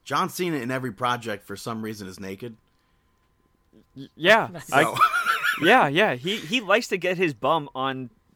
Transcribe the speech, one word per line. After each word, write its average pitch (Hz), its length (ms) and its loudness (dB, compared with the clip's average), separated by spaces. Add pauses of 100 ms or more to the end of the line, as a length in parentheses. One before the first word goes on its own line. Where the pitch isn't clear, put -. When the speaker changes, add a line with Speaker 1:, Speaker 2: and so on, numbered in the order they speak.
Speaker 1:
John 160 280 0
Cena 175 260 -2
in 123 140 -4
every 127 220 -4
project 117 540 -4
for 101 80 -12
some 110 280 -8
reason 107 260 -8
is 95 100 -14
naked. 101 380 -12 (1400)
Speaker 2:
Y-, 135 220 -16
yeah. 175 340 4
Speaker 3:
<laughs> - 20 -16
Nice. 160 200 -12
Speaker 2:
I, 143 120 6
Speaker 1:
So - 120 0 (340)
<laughs> - 360 -2
Speaker 2:
yeah, 214 220 6
yeah. 165 260 2
He, 170 240 -4
he 170 240 -4
likes 202 260 2
to 208 80 0
get 180 220 -2
his 165 160 2
bum 143 400 0
on 131 340 -6 (280)